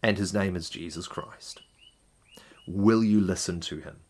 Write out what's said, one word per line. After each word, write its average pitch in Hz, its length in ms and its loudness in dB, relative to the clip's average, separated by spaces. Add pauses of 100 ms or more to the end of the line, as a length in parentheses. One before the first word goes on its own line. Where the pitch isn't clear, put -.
And 104 160 2
his 98 160 -2
name 98 220 0
is 82 120 -6
Jesus 82 380 -10
Christ. - 540 -14 (1040)
Will 107 380 4
you 107 160 6
listen 90 400 -2
to 78 180 -10
him? 76 200 -16 (120)